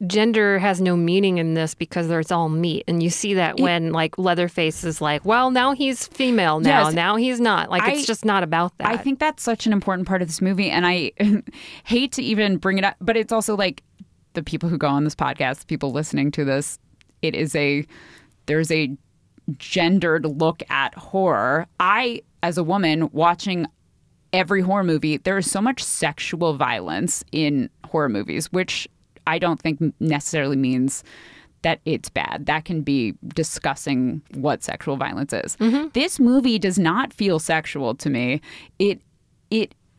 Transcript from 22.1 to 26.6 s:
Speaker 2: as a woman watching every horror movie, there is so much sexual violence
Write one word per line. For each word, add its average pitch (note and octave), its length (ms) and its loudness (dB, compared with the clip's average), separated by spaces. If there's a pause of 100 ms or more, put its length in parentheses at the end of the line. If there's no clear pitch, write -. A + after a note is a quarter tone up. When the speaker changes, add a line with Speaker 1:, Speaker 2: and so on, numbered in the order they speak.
Speaker 2:
as F3 160 -2
a F3 60 0
woman D#3+ 480 2
watching F3 540 0 (680)
every F#3 280 2
horror F#3+ 220 2
movie, D#3 360 0
there F#3+ 200 0
is F#3 100 -2
so G3 140 -2
much B3+ 220 -2
sexual D#3+ 720 -2
violence A2 760 -2